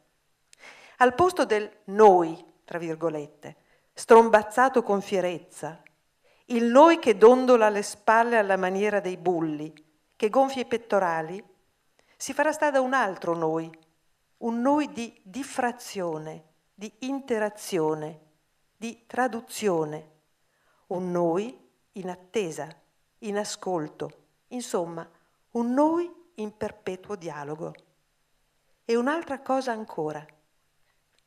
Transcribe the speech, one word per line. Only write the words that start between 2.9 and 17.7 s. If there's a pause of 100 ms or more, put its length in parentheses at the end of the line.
strombazzato
con
fierezza, (640)
il
noi
che
dondola
le
spalle
alla
maniera
dei
bulli, (420)
che
gonfia
i
pettorali, (720)
si
farà
strada
un
altro
noi, (680)
un
noi
di
diffrazione, (300)
di
interazione, (580)